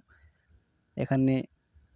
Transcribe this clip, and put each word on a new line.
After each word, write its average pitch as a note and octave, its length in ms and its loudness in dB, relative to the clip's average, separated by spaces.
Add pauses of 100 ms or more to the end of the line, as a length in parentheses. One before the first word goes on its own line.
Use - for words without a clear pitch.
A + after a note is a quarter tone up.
(960)
এখানে C3+ 360 0 (640)